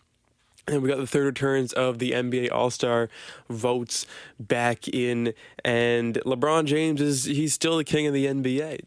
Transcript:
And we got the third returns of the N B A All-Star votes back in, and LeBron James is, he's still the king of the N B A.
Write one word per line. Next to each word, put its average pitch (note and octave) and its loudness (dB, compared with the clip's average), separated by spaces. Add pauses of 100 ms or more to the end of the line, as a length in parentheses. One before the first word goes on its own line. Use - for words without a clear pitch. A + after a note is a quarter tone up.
(680)
And D3 0
we C3 2
got C#3 0
the C3+ -4
third C#3 2
returns C3+ 0
of B2+ 0
the B2+ -2
N B2 -2
B B2 0
A - -4
All-Star A#2 0 (440)
votes A#2+ -2 (320)
back A#2+ 0
in, A#2+ 0 (280)
and A#2+ 2 (100)
LeBron D3 2
James D3+ 2
is, C#3 0
he's C#3+ 0
still E3 2
the D#3+ 0
king D3+ 0
of C#3+ 2
the C#3 2
N C#3 -2
B C3 0
A. D#3 -8